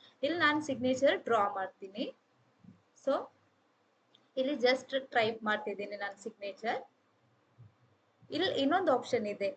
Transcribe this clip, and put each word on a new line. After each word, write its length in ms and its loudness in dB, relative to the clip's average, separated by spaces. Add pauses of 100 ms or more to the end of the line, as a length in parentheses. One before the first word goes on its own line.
(220)
ಇಲ್ಲಿ 160 0
ನಾನ್ 240 2
ಸಿಗ್ನೇಚರ್ 640 2
ಡ್ರಾ 300 2
ಮಾಡ್ತೀನಿ. 520 -8 (1000)
So 80 2 (1200)
ಇಲ್ಲಿ 180 0 (120)
just 240 2 (280)
ಟೈಪ್ 260 0
ಮಾಡ್ತಿದ್ದೀನಿ 520 -4
ನಾನ್ 280 -8
ಸಿಗ್ನೇಚರ್. 560 -6 (1500)
ಇಲ್ಲಿ 320 0
ಇನ್ನೊಂದು 300 4
ಆಪ್ಷನ್ 340 0
ಇದೆ, 300 -4